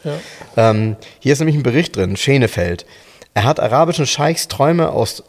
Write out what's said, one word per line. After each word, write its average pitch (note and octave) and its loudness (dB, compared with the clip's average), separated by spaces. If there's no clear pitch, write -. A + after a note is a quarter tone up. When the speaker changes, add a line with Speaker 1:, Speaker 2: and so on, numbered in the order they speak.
Speaker 1:
Ja. D3 -2
Speaker 2:
Ähm, G#2+ 0
hier C3+ 2
ist C#3 -2
nämlich D#3 2
ein D3 0
Bericht B2+ 0
drin. F#2+ -2
Schenefeld. G#2 0
Er G#2 0
hat C3 0
arabischen D3+ 2
Scheichs D3+ -2
Träume D#3+ 0
aus - -2